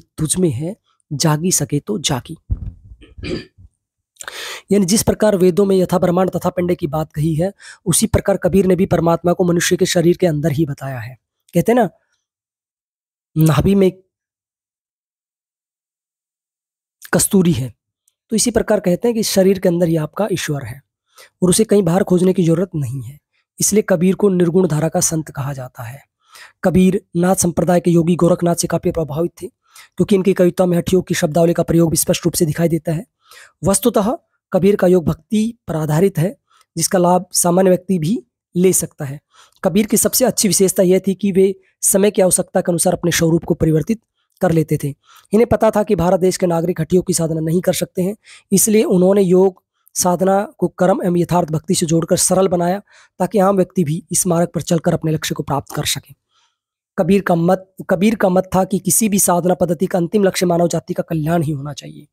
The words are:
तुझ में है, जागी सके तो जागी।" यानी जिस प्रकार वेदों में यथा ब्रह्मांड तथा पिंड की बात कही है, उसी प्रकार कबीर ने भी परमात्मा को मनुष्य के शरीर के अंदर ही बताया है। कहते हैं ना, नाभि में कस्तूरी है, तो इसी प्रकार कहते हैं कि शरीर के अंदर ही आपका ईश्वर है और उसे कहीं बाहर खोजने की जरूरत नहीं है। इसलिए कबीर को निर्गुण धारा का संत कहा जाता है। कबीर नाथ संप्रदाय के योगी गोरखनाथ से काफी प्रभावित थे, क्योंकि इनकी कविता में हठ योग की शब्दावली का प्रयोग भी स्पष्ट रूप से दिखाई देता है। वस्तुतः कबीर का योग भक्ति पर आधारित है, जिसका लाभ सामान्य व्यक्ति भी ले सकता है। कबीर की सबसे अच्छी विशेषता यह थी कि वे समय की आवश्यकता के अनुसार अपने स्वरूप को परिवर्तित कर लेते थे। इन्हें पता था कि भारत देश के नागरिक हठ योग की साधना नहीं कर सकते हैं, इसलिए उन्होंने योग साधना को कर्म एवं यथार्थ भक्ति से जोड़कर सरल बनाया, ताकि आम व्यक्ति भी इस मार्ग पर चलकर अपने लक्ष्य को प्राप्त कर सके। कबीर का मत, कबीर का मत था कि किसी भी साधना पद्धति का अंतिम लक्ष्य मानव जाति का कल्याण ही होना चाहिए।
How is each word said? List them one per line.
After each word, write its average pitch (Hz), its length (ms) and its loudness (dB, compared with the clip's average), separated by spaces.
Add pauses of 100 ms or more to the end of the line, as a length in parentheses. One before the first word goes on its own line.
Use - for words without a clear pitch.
(180)
तुझ 156 200 -4
में 185 120 0
है, 156 260 -6 (380)
जागी 151 380 0
सके 147 280 -2
तो 208 200 -6
जागी।" 143 380 -6 (2250)
यानी 196 140 4
जिस 196 180 0
प्रकार 214 340 0
वेदों 185 280 2
में 196 100 2
यथा 180 220 0
ब्रह्मांड 180 320 2
तथा 175 200 -4
पिंड 180 260 -2
की 170 120 -4
बात 151 260 -6
कही 156 220 -2
है, 180 180 -2 (320)
उसी 214 220 0
प्रकार - 300 0
कबीर 180 280 2
ने 185 100 2
भी 185 100 0
परमात्मा 170 480 0
को 185 100 0
मनुष्य 175 340 0
के 190 80 0
शरीर 175 320 2
के 180 100 0
अंदर 151 240 0
ही 147 140 0
बताया 135 340 -8
है। 120 180 -14 (360)
कहते 170 180 2
हैं 247 80 4
ना, 208 100 2 (1500)
नाभि 156 380 2
में 190 180 2 (3250)
कस्तूरी 180 380 2
है, 127 240 -4 (540)
तो 226 60 -2
इसी 220 160 0
प्रकार 214 280 0
कहते 180 280 -2
हैं 240 80 0
कि 220 80 -2
शरीर 190 360 2
के 185 100 0
अंदर 175 180 0
ही 165 80 0
आपका 151 360 -4
ईश्वर 147 340 -6
है 127 160 -14 (600)
और 180 60 4
उसे 202 140 2
कहीं 208 200 2
बाहर 170 200 0
खोजने 180 300 2
की 185 100 0
जरूरत 170 320 0
नहीं 135 260 -6
है। 131 180 -18 (400)
इसलिए 208 300 0
कबीर 185 260 2
को 208 140 2
निर्गुण 180 380 2
धारा 156 220 -2
का 185 100 -4
संत 160 320 -4
कहा 139 220 -8
जाता 127 300 -14
है। 120 200 -16 (600)
कबीर 185 380 4 (140)
नाथ 180 200 2
संप्रदाय 175 440 0
के 175 120 2
योगी 170 240 2
गोरखनाथ 170 400 2
से 170 120 -6
काफी 170 240 -4
प्रभावित 160 400 -6 (100)
थे, 180 60 -14 (500)
क्योंकि 180 180 2
इनकी 190 180 2
कविता 180 320 2
में 175 120 0
हठ 175 160 -2
योग 180 140 0
की 175 80 -4
शब्दावली 170 380 0
का 165 100 0
प्रयोग 165 280 2
भी 160 60 -2
स्पष्ट - 280 -2
रूप 160 80 0
से 180 120 -2
दिखाई 165 240 -2
देता 165 220 -4
है। 160 140 -6 (580)
वस्तुतः 208 540 0 (360)
कबीर 196 220 2
का 190 120 2
योग 180 180 4
भक्ति 214 520 -4 (100)
पर 160 80 -6
आधारित 156 420 0
है, 180 200 -2 (400)
जिसका 165 220 -2
लाभ 180 320 2
सामान्य 180 380 2
व्यक्ति 180 300 0
भी 190 240 -4 (320)
ले 180 180 2
सकता - 320 -6
है। 139 160 -14 (420)
कबीर 190 240 0
की 220 100 0
सबसे - 280 0
अच्छी 226 220 0
विशेषता 185 360 2
यह 185 240 4
थी 196 80 -2
कि 202 160 -2
वे 190 280 0 (220)
समय 202 300 2
की 202 100 0
आवश्यकता 185 400 0
के 180 100 -2
अनुसार 175 220 0
अपने 170 180 -2
स्वरूप 165 320 0
को - 100 -2
परिवर्तित 160 480 0 (400)
कर 180 100 2
लेते 156 260 0
थे। 147 100 -8 (460)
इन्हें 226 140 4
पता 220 240 2
था 208 120 0
कि 208 120 -2
भारत 180 240 2
देश 180 180 0
के - 80 -2
नागरिक 170 360 -2
हठ 160 120 -2
योग 180 140 2
की 180 60 -2
साधना 160 260 -2
नहीं 160 220 0
कर 180 120 0
सकते - 280 -6
हैं, 196 140 -2 (360)
इसलिए 208 320 4
उन्होंने 196 380 2
योग 185 420 2 (300)
साधना 190 640 0
को 180 100 -2
कर्म 190 380 0
एवं 175 120 0
यथार्थ 170 320 0
भक्ति 156 260 -2
से 175 100 -2
जोड़कर 165 320 0
सरल 185 300 2
बनाया, 175 340 -2 (380)
ताकि 185 200 0
आम 196 180 2
व्यक्ति 185 260 0
भी 156 280 -4
इस 175 160 -2
मार्ग 170 280 0
पर 160 60 -4
चलकर 170 320 -2
अपने 160 180 -4
लक्ष्य 156 240 -6
को 147 80 -6
प्राप्त - 320 -6
कर 143 100 -6
सके। - 300 -8 (800)
कबीर 190 240 2
का 180 140 0
मत, 175 400 -2 (140)
कबीर 202 260 0
का 196 140 0
मत 185 260 0
था 190 80 2
कि 190 160 -4
किसी 202 300 -2
भी 196 100 0
साधना 175 340 0
पद्धति 175 320 -2
का 185 140 -2
अंतिम 175 240 0
लक्ष्य 190 220 0
मानव 175 220 2
जाति 170 260 -6
का 180 100 -4
कल्याण 160 400 -2
ही 143 80 -4
होना 143 220 -10
चाहिए। 151 400 -18